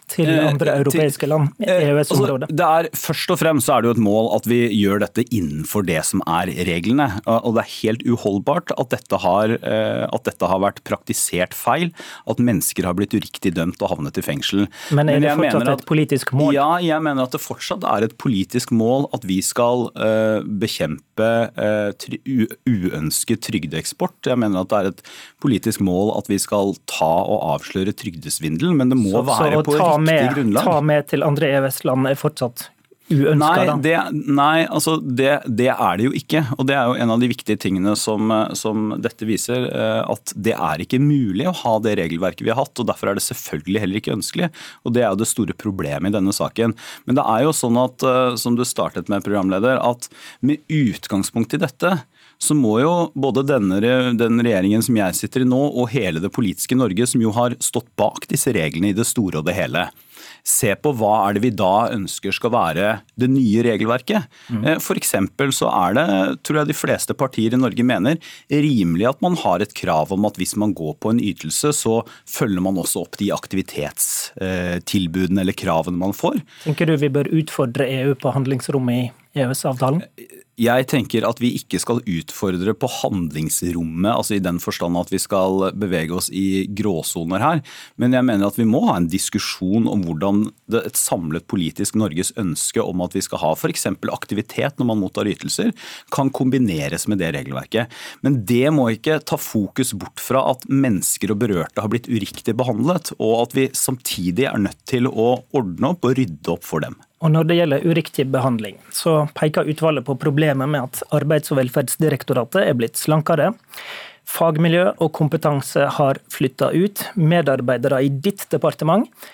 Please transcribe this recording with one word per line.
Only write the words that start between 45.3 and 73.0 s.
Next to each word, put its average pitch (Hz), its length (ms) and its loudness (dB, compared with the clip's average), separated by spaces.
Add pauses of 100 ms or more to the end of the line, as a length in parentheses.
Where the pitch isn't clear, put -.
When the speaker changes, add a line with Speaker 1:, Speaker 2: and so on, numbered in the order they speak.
Speaker 2:
store 95 240 -2
problemet 90 560 -4
i 107 60 0
denne 95 180 0
saken. 110 400 -2 (300)
Men 127 100 2
det 143 80 2
er 110 220 2
jo 156 100 2
sånn 120 240 2
at, 127 240 -2
eh, 127 320 2
som 120 240 0
du 123 80 0
startet 87 400 -4
med, 98 160 0
programleder, 101 560 2
at 120 300 -2 (320)
med 147 260 2
utgangspunkt 113 880 0
i - 80 -2
dette, 170 380 -2 (360)
så - 160 -2
må 113 280 4
jo 170 340 2
både 135 320 0
denne 101 320 2
re-, 127 400 2
den 117 240 4
regjeringen 104 400 4
som 113 160 2
jeg 92 160 0
sitter 127 300 -2
i - 20 4
nå, 127 140 4 (180)
og 120 160 0
hele 87 240 -2
det 98 160 -2
politiske 120 400 -2
Norge, 117 320 2
som 117 160 2
jo 110 80 2
har 120 240 0
stått - 400 -4
bak - 320 -2
disse - 240 0
reglene 85 400 0
i 92 80 0
det 120 80 0
store 90 320 -2
og 76 80 -2
det 90 80 -2
hele, 80 320 -2 (560)
se 101 300 0
på 151 220 0
hva 107 320 2
er 101 80 0
det 101 80 2
vi 127 60 2
da 107 420 2
ønsker 98 400 -6
skal 117 220 -2
være 90 320 2 (320)
det 123 120 2
nye 117 360 4
regelverket. 117 600 0 (200)
Speaker 1:
Mm. 113 160 -2
Speaker 2:
Eh, 156 140 2
for - 220 -2
eksempel 127 520 -2
så - 200 0
er 95 260 2
det, 165 80 2 (360)
tror 151 200 0
jeg 151 80 0
de 156 80 -4
fleste - 400 -2
partier 117 360 0
i 127 60 4
Norge 120 240 0
mener, 123 340 2 (320)
rimelig 117 580 2
at 139 160 -2
man 180 120 2
har 92 280 0
et - 100 -8
krav 82 400 0
om 101 140 0
at 95 120 -6
hvis - 160 -4
man 104 180 0
går 78 280 -6
på 107 100 0
en 120 80 2
ytelse, 104 560 -2
så 113 240 0 (280)
følger 95 360 -2
man 95 160 0
også 85 240 -4